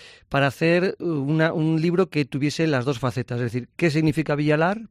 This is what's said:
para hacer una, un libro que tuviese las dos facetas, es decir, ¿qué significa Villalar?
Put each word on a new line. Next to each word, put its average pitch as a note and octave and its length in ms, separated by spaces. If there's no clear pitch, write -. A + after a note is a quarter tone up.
para C#3 180
hacer E3+ 520
una, D#3+ 540
un D#3+ 280
libro F3 280
que D3 160
tuviese D3 420
las B2+ 180
dos C3 140
facetas, B2 380
es B2 80
decir, A#2+ 300
¿qué E3+ 140
significa D3+ 460
Villalar? D#3 560